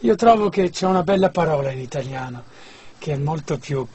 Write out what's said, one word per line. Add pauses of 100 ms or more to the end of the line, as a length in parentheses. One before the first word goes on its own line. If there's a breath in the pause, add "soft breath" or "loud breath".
Io
trovo
che
c'è
una
bella
parola
in
italiano (540 loud breath)
che
è
molto
più (100)